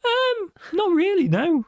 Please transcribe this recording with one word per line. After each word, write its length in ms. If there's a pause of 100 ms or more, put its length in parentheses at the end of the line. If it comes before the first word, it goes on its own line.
Um, 480 (200)
not 220
really, 340
no. 380